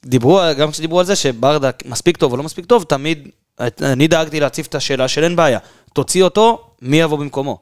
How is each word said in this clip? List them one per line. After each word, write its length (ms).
דיברו, 360
גם 120
כשדיברו 280
על 60
זה 100
שברדה 540
מספיק 320
טוב 140
או 60
לא 60
מספיק 220
טוב, 180
תמיד, 440
אני 260
דאגתי 320
להציף 280
את 80
השאלה 320
של 160
אין 120
בעיה, 240
תוציא 300
אותו, 440
מי 200
יבוא 160
במקומו? 440